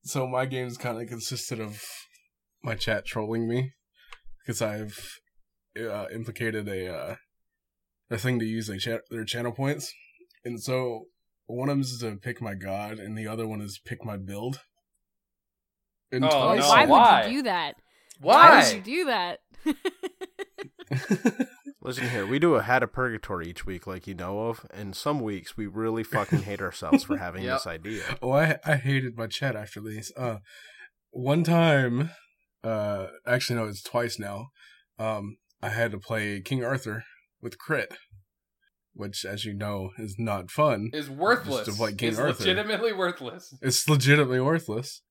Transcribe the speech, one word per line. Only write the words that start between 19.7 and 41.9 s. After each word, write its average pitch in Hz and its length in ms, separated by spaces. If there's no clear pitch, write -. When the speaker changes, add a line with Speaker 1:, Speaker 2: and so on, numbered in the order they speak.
Speaker 1:
<laughs> - 100
Speaker 4:
Listen 123 280
here, 107 180
we 135 120
do 160 160
a 107 80
Hat 123 200
of 107 80
Purgatory 107 560
each - 180
week, 95 220
like 92 180
you 98 80
know 98 360
of, - 240
and 98 220
some 147 260
weeks 101 340
we 107 100
really 113 380
fucking 107 380
hate 101 200
ourselves 95 440
for - 120
having 90 260
Speaker 2:
<laughs> - 20
Yep. 127 140
Speaker 4:
this - 80
idea. 90 360
Speaker 1:
Oh, 127 100
I, 156 340
I 151 100
hated 131 420
my 113 100
chat 127 280
after 107 240
these. 107 380
Uh, 117 200
one 139 320
time, 151 680
uh, 104 440
actually 123 340
no, 110 80
it's 101 140
twice 120 380
now. 101 280
Um, 107 380
I 104 80
had 113 220
to 101 80
play 104 420
King 127 240
Arthur 117 380
with - 160
crit, 131 360
which, 101 300
as 104 220
you 104 80
know, 101 440
is 104 220
not 101 320
fun. 120 400
Speaker 2:
Is 147 180
worthless. 139 580
Speaker 1:
Just 101 100
to 110 60
play 104 100